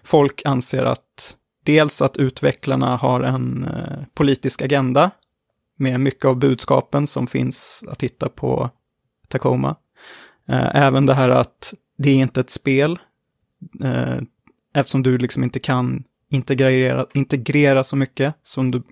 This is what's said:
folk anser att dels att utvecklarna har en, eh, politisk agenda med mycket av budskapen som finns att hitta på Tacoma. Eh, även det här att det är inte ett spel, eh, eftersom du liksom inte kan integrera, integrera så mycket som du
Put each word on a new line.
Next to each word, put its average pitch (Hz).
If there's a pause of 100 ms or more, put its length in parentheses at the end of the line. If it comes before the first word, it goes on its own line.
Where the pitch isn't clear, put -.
folk 143
anser 135
att - (280)
dels 151
att 135
utvecklarna 131
har 127
en, 127
eh, 135 (160)
politisk 139
agenda 139 (640)
med 127
mycket 135
av 131
budskapen 135
som 131
finns -
att -
hitta -
på 127 (580)
Tacoma. 131 (720)
Eh, 127
även 139
det 135
här 131
att - (240)
det 143
är 139
inte 131
ett 123
spel, 139 (880)
eh, 123 (580)
eftersom 139
du 127
liksom 123
inte 123
kan 127 (260)
integrera, 131
integrera 139
så -
mycket 139
som 131
du 123